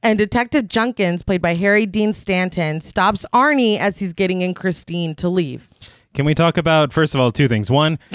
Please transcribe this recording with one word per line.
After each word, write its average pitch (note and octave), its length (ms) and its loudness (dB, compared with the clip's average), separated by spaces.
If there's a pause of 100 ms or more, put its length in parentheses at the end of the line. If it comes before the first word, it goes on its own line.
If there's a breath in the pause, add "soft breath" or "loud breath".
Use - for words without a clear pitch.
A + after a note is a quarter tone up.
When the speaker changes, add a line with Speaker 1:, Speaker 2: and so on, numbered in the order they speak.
Speaker 1:
And G#3+ 160 2
Detective A#3 500 0
Junkins, G#3+ 540 -2
played F#3 180 -2
by E3+ 140 0
Harry G3+ 320 2
Dean G#3 260 0
Stanton, F3+ 680 -2
stops G3 520 0
Arnie B3+ 460 4
as G3 200 -2
he's F#3+ 140 -4
getting F#3 300 -2
in F3+ 100 -2
Christine E3+ 640 -4
to F3 120 -4
leave. D#3+ 400 -4 (460 loud breath)
Speaker 2:
Can C#3 100 -2
we D3+ 100 2
talk E3 240 2
about, D#3 340 2
first D#3 220 0
of C#3 60 2
all, B2 120 4
two C#3 160 2
things? G#2+ 220 -2
One, D3+ 280 2 (160 loud breath)